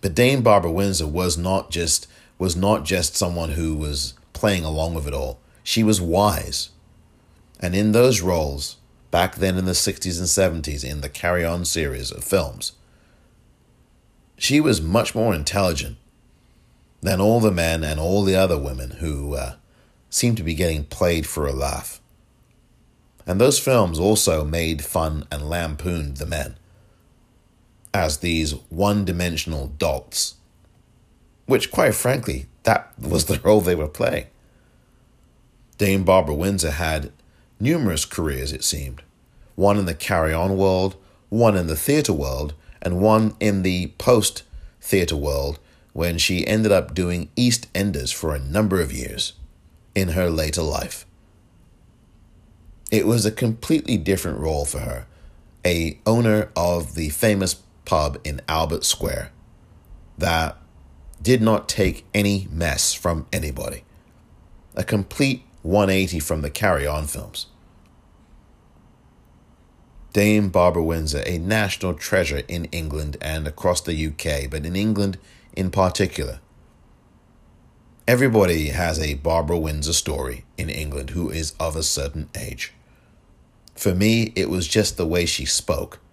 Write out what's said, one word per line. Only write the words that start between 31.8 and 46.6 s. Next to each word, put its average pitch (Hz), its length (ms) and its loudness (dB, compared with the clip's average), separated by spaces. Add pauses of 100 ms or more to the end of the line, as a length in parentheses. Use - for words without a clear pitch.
frankly, 117 520 -2 (160)
that - 360 0
was - 260 -2
the 85 160 -2
role 107 200 6
they 90 140 2
were 78 140 -2
playing. - 380 -2 (1500)
Dame 98 280 0
Barbara 90 300 6
Windsor 85 360 0
had 78 420 -2 (460)
numerous 117 460 0
careers, 69 480 -4
it 67 100 -10
seemed. 69 400 -6 (540)
One 101 200 4
in 98 100 0
the 85 80 -2
Carry 80 380 0
On 90 240 0
world, 95 400 2 (340)
one 110 260 6
in 87 100 0
the 78 100 -2
theatre 139 360 0
world, 71 420 -4 (260)
and 90 200 -2
one 110 400 4
in 98 220 2
the 90 260 0 (100)
post-theatre - 1160 0
world 71 420 -4 (340)
when 85 240 -2
she 90 300 0
ended 110 240 4